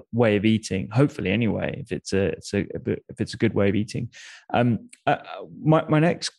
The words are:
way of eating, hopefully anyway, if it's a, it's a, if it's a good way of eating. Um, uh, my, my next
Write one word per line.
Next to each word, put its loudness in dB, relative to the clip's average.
way 4
of 0
eating, 0
hopefully 2
anyway, 0
if -14
it's -6
a, 2
it's -6
a, 0
if -6
it's -4
a -14
good 2
way 2
of -2
eating. -4
Um, 2
uh, 2
my, 4
my 4
next 0